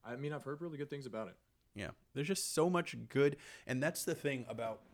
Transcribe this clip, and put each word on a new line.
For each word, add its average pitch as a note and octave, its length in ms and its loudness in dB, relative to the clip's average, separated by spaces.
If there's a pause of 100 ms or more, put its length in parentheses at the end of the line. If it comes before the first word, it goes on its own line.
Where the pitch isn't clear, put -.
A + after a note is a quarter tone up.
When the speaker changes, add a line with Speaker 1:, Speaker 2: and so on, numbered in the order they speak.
Speaker 1:
I D3 120 -6
mean, C#3+ 180 -2
I've C#3+ 100 -4
heard D3 180 -4
really E3 160 -6
good C#3+ 120 -4
things C#3 180 -6
about A2 220 -2
it. F2 60 -16 (380)
Speaker 2:
Yeah. G2+ 160 -4 (240)
There's D3 140 -2
just - 260 0
so D#3+ 160 6
much F3 260 2 (140)
good. C#3 280 6 (280)
And B2+ 160 0
that's E3 240 0
the E3+ 80 2
thing C3+ 340 0
about A2+ 340 -4 (120)